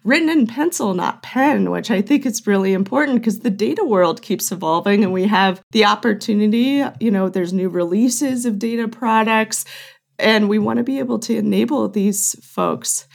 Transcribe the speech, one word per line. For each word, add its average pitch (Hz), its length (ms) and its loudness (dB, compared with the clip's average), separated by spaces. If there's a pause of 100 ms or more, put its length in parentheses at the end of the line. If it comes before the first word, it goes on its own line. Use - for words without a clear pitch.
written 311 260 2
in 302 180 2
pencil, 247 480 -2
not - 260 -4
pen, 254 480 0
which 175 220 -4
I 196 100 0
think 285 240 0
is 233 220 -6
really 190 260 2
important 247 500 0
'cause 202 160 -2
the 247 120 -2
data 233 320 -2
world 185 400 2
keeps - 280 -4
evolving 180 520 0
and 185 100 0
we 185 140 0
have 190 340 2 (100)
the 208 140 4
opportunity, 214 960 2 (160)
you 226 120 0
know, 190 180 2
there's 185 240 -2
new 190 160 0
releases 240 800 0
of 214 100 -2
data 233 300 -2
products, 220 800 0 (520)
and 214 320 2
we 214 80 2
wanna 226 260 0
be 269 140 -2
able 240 220 -4
to 226 160 -4
enable 214 520 0
these 196 540 -2
folks. - 720 -4